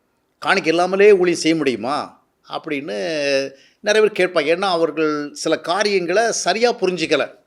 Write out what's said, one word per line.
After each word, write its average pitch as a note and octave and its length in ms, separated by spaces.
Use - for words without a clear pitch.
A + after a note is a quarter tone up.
காணிக்கை D#3+ 340
இல்லாமலே F#3+ 400
ஊழியம் F3+ 280
செய்ய E3 160
முடியுமா?" B2+ 640
அப்படின்னு D3 1040
நிறைய - 0
பேர் G#3+ 320
கேட்பாங்க. F3+ 220
ஏன்னா, E3 260
அவர்கள் D#3 720
சில D#3 280
காரியங்களை G3 720
சரியா A3+ 420
புரிஞ்சிக்கல. D#3 720